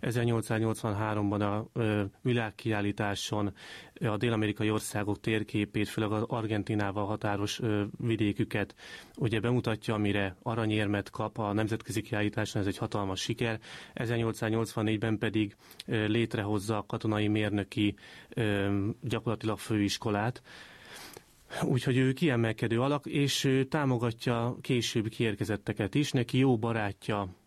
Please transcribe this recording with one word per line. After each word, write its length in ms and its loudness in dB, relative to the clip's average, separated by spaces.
Ezernyolcszáznyolcvanháromban 1400 0
a, 320 0
ö, 300 2
világkiállításon, 1300 0
ö, 140 -2
a 80 0
dél-amerikai 540 2
országok 500 -2
térképét, 680 0
főleg 240 -2
az 140 0
Argentinával 800 -2
határos, 540 -2
ö, 220 2
vidéküket, 760 0
ugye 240 0
bemutatja, 540 0
amire 480 2
aranyérmet 680 0
kap 280 -4
a 140 0
nemzetközi 480 0
kiállításon, 600 -2
ez 80 0
egy 100 -2
hatalmas 420 -2
siker. 380 -2
Ezernyolcszáznyolcvannégyben 1300 0
pedig, 380 0
ö, 200 0
létrehozza 720 0
a 80 -6
katonai 420 0
mérnöki, 680 2
ö, 600 0
gyakorlatilag 560 -2
főiskolát. 840 0
Úgyhogy 340 2
ő 160 4
kiemelkedő 680 2
alak, 260 0
és 380 0
ő 200 4
támogatja 960 0
később 480 0
kiérkezetteket 880 -2
is. 180 2
Neki 260 2
jó 200 6
barátja 720 -2